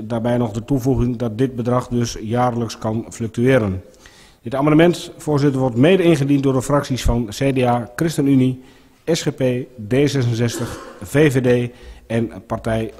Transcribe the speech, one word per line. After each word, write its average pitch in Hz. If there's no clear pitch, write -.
daarbij 117
nog 120
de 110
toevoeging 123
dat 110
dit 127
bedrag 123
dus 120
jaarlijks 117
kan 113
fluctueren. 117
Dit 117
amendement, 156
voorzitter, 143
wordt 127
mede 175
ingediend 143
door 135
de 131
fracties 135
van 120
C 131
D 131
A, 120
ChristenUnie, 139
S -
G -
P, -
D 110
zesenzestig, 120
V 147
V 123
D 120
en 110
Partij 113